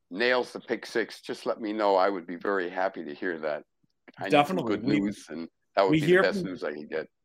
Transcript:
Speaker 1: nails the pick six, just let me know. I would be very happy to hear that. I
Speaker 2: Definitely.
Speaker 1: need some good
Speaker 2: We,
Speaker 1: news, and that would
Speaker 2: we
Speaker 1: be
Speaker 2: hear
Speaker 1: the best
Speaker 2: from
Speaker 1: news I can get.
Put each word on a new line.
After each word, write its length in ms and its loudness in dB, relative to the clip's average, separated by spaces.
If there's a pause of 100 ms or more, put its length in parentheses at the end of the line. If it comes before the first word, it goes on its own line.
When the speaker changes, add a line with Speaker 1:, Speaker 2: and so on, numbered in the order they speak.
(100)
Speaker 1:
nails 420 2
the 80 -10
pick 240 -4
six, 360 -4
just 260 -10
let 140 -2
me 120 -4
know. 240 4
I 140 6
would 160 -6
be 100 -8
very 320 0
happy 360 -2
to 100 -8
hear 240 -4
that. 260 -4 (540)
I 100 -6
Speaker 2:
Definitely. 480 2
Speaker 1:
need 60 -4
some 0 -
good 80 -2
Speaker 2:
We, 100 2
Speaker 1:
news, 300 -4
and 180 -10 (260)
that 100 4
would 80 4
Speaker 2:
we 80 4
Speaker 1:
be 60 0
Speaker 2:
hear 140 6
Speaker 1:
the 80 4
best 120 -2
Speaker 2:
from 100 -4
Speaker 1:
news 140 -8
I 80 -4
can 140 -10
get. 220 -6 (160)